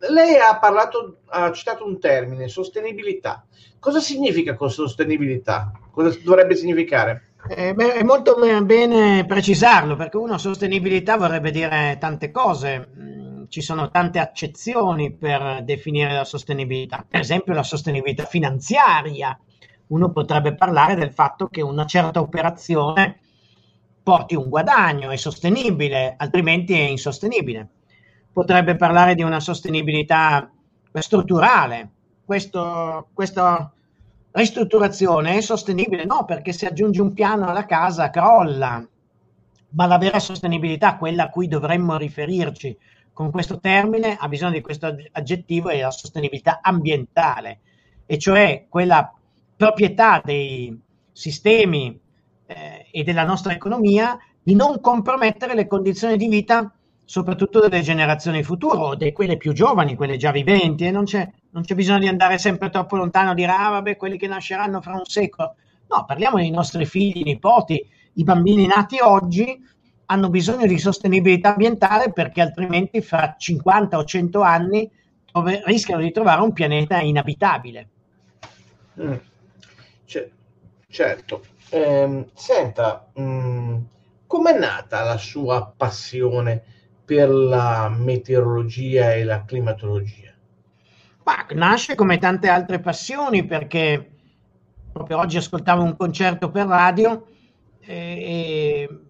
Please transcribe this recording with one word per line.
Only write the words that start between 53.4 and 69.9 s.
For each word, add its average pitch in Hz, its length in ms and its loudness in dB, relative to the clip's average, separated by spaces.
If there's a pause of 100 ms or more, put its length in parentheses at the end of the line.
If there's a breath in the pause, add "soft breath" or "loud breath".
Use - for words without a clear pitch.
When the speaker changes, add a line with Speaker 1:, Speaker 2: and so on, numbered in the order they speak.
Speaker 2:
economia 214 640 2 (240 soft breath)
di 185 140 4
non 269 260 4
compromettere 240 720 0
le 202 120 0
condizioni 196 500 0
di 220 120 0
vita 214 440 0 (320)
soprattutto 196 560 0
delle 185 220 4
generazioni 156 600 0
futuro, 180 360 -2
o 147 160 -2
di 147 180 -2
quelle 175 240 -2
più 151 160 -4
giovani, 170 440 2
quelle 135 200 -4
già 147 140 -2
viventi, 165 560 2
e 180 60 0
non 202 120 0
c'è, 196 240 -4 (220)
non 170 140 -8
c'è 190 100 -6
bisogno 196 240 2
di 196 100 2
andare 185 300 2
sempre 190 320 -2
troppo 185 260 -4
lontano, 185 380 0
dire, 175 160 0
"Ah, 196 180 0
vabbè, 202 280 -4
quelli 190 200 -8
che 196 120 -8
nasceranno 190 520 -6
fra 180 140 -12
un 185 100 -8
secolo." - 520 -4 (320)
No, - 180 0
parliamo 208 300 0
dei 170 140 0
nostri 165 360 -2
figli, 185 360 -2
nipoti, 160 640 0 (280 soft breath)
i - 80 -2
bambini 185 440 4
nati 202 340 2
oggi 208 680 2 (380 soft breath)